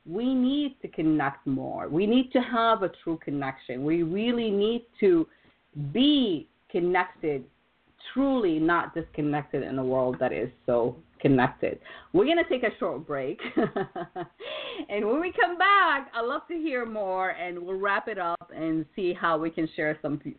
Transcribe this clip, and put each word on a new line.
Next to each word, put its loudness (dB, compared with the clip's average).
we -2
need 2
to -8
connect 0
more. -4
We 2
need 4
to 2
have 2
a 0
true -4
connection. -6
We 2
really 0
need 0
to 6
be 2
connected, 0
truly 2
not 0
disconnected -4
in -6
a -2
world 0
that 0
is -4
so 2
connected. 2
We're 6
gonna 2
take -2
a 0
short -6
break. -6
<laughs> -10
And -2
when 2
we -2
come 2
back, 4
I'd -2
love -4
to -8
hear -4
more, -2
and -8
we'll -6
wrap 0
it -6
up -4
and -2
see -2
how 0
we -2
can -2
share -2
some -4
f-, -8